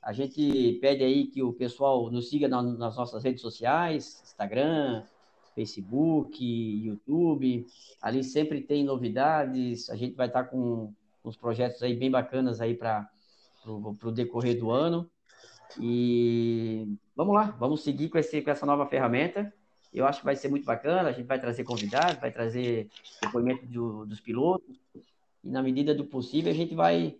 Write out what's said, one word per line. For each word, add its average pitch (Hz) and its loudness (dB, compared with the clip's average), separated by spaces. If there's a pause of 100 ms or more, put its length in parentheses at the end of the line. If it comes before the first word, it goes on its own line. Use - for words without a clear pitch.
A 107 -8
gente 131 2
pede 135 4
aí 135 4
que 135 -4
o 123 0
pessoal 123 0
nos 120 -2
siga 143 2
na, 127 2
nas 120 -2
nossas 120 -6
redes 127 -2
sociais, 147 -2
Instagram, 127 0 (540)
Facebook, 127 0 (480)
YouTube. 131 0 (340)
Ali 123 0
sempre 147 0
tem 143 0
novidades. 131 0
A 113 -8
gente 123 -4
vai 127 -2
tá 127 0
com 117 -4 (300)
uns 113 -10
projetos 117 -2
aí 123 0
bem 131 0
bacanas 127 0
aí 117 0
pra, 107 -4 (540)
pro, 107 -8
pro 113 -6
decorrer 120 0
do 113 -2
ano. 170 2 (680)
E 117 2 (180)
vamos 196 2
lá, 208 2
vamos 139 0
seguir 147 -2
com 170 2
esse, 156 0
com 139 -2
essa 143 0
nova 143 2
ferramenta. 143 0 (400)
Eu 131 2
acho 139 2
que - -20
vai 139 2
ser 139 -6
muito 143 0
bacana. 151 0
A 127 0
gente 123 -6
vai 131 0
trazer 120 -2
convidados, 123 0
vai 123 -2
trazer 117 -2 (320)
depoimento 123 0
do, 117 -6
dos 104 -10
pilotos. 151 0 (640)
E - -10
na 135 -2
medida 139 2
do 143 -2
possível 143 -2
a - 2
gente 165 -2
vai, 170 2